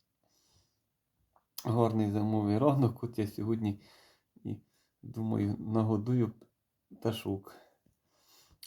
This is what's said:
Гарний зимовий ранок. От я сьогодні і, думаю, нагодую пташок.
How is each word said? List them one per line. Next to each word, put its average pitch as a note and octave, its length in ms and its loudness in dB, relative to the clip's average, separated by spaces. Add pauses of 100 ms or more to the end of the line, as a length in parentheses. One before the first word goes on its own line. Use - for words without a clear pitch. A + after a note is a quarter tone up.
(1700)
Гарний A2 460 4
зимовий G#2+ 460 2
ранок. C#3 460 2
От A#2 160 -8
я G#2+ 80 0
сьогодні G#2+ 520 -2 (640)
і, G2+ 120 -6 (480)
думаю, A2 560 -2
нагодую A2 720 0 (600)
пташок. - 640 -6 (1120)